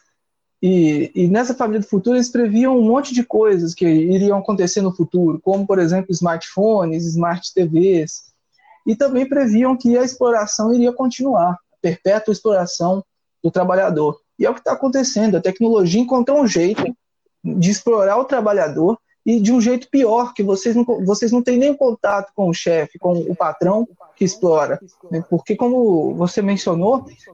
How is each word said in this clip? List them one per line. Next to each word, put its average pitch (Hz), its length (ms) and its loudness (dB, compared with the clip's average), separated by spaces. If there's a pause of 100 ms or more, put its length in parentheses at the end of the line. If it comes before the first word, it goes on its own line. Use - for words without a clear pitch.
(680)
E, 160 480 2
e 175 140 2
nessa 240 240 0
família 220 280 -2
do 202 60 -6
futuro 233 300 0
eles 247 140 0
previam 240 480 0
um 233 40 4
monte 254 300 0
de 247 100 -2
coisas 196 520 0
que 180 120 -2
iriam 185 520 2
acontecer 190 420 -2
no 185 160 -2
futuro, 165 460 0
como, 196 240 0
por 196 120 0
exemplo, 185 320 0
smartphones, 170 960 -2
smart 170 480 -4
T 180 140 0
Vs, 170 680 0 (540)
e 220 100 0
também 269 320 0
previam 262 480 2
que 240 220 2
a 247 40 2
exploração 233 720 -2
iria 240 180 2
continuar, 247 600 -2
a 175 60 -8 (240)
perpétua 196 500 -2
exploração 185 720 -2 (380)
do 165 80 0
trabalhador. 180 680 0 (200)
E - 80 0
é 247 40 2
o 254 40 -2
que - 100 -16
tá 262 80 -2
acontecendo: 254 640 0
a - 40 0
tecnologia 202 600 2
encontrou 254 400 2
um 262 60 2
jeito 180 360 0 (640)
de 175 260 0
explorar 208 460 2
o 262 80 0
trabalhador 208 720 0 (260)
e 226 160 2
de 208 120 2
um 254 80 4
jeito 247 300 0
pior, 240 420 0
que 214 100 -4
vocês 196 320 -2
não, 240 100 2 (200)
vocês 208 260 0
não 240 120 2
têm 247 160 0
nem 277 160 2
contato 208 600 -2
com 196 140 0
o 170 60 0
chefe, 165 440 -2
com 180 140 -2
o 175 240 -4
patrão 180 500 0 (300)
que 196 80 -2
explora, 156 560 0 (300)
né? 165 180 -6
Porque, 180 280 -4
como 214 580 0
você 175 260 -4
mencionou, 196 640 -2 (280)